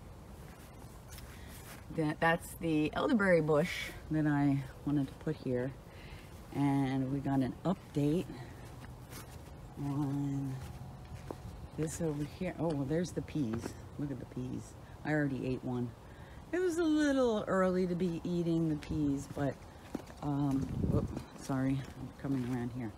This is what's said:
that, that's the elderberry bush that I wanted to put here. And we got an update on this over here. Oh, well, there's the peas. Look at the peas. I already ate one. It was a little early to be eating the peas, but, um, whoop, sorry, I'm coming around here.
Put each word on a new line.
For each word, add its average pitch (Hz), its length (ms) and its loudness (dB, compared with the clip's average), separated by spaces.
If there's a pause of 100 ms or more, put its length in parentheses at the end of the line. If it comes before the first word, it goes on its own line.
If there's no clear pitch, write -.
(2000)
that, 156 240 0
that's 165 420 4
the 156 320 4
elderberry 196 480 6
bush 156 480 2 (220)
that 156 140 4
I 143 380 6 (220)
wanted 143 220 4
to - 80 -12
put - 200 -4
here. 127 360 0 (840)
And 135 560 2
we 139 80 2
got 135 200 2
an 123 140 2 (120)
update 160 600 2 (1500)
on 139 760 0 (1200)
this 160 240 -2
over 151 220 0 (160)
here. 180 200 -2
Oh, 156 80 2
well, 143 180 2
there's 160 260 2
the - 100 -2
peas. 117 520 -2 (260)
Look 143 120 -2
at 123 80 -6
the - 60 -8
peas. 127 480 -6 (320)
I 151 60 0
already 143 360 2
ate 127 160 0
one. 123 260 0 (600)
It 339 80 2
was 359 180 4
a 349 60 4
little 269 640 6
early 185 400 4
to 175 80 0
be 170 280 0
eating 165 460 4
the 151 60 2
peas, 147 600 0
but, 139 200 2 (680)
um, 143 400 2 (280)
whoop, - 180 4 (340)
sorry, 135 300 2
I'm 135 380 -4 (120)
coming 135 220 2 (100)
around 120 240 0
here. 113 200 -4